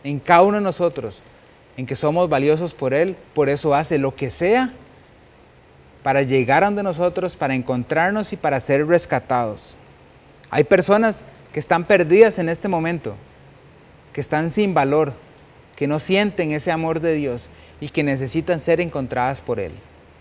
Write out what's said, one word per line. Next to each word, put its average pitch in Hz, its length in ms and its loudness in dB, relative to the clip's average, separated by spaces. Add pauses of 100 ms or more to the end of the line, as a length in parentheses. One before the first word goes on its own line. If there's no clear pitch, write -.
en 143 160 -6
cada 170 240 6
uno 202 140 4
de 208 60 -2
nosotros, 160 600 -4 (540)
en 131 100 -8
que 135 80 -8
somos 160 340 0
valiosos 151 460 0
por 131 200 -2
Él, 170 220 0 (180)
por 147 140 2
eso 143 260 0
hace 151 240 0
lo 135 160 -2
que 131 160 -6
sea 240 420 0 (1300)
para 135 200 2
llegar 135 420 2
a - 20 4
donde 202 160 -2
nosotros, 180 540 -2
para 135 180 -2
encontrarnos 151 760 -2
y 196 40 -6
para 139 240 -2
ser 143 260 0
rescatados. 123 880 -2 (760)
Hay 147 140 2
personas 208 600 2 (280)
que 151 80 -6
están 170 240 0
perdidas 202 540 6
en 165 100 -2
este 165 180 -4
momento, 165 480 -4 (960)
que - 80 -6
están 156 300 -2
sin 202 240 0
valor, 143 380 2 (640)
que 143 100 -2
no 147 140 -2
sienten 190 520 0
ese 151 200 -2
amor 160 280 -2
de 165 140 0
Dios 135 360 -4 (300)
y 151 100 -10
que 156 120 -2
necesitan 147 560 -2
ser 165 220 0
encontradas 135 600 -4
por 110 200 -6
Él. 82 120 -8 (480)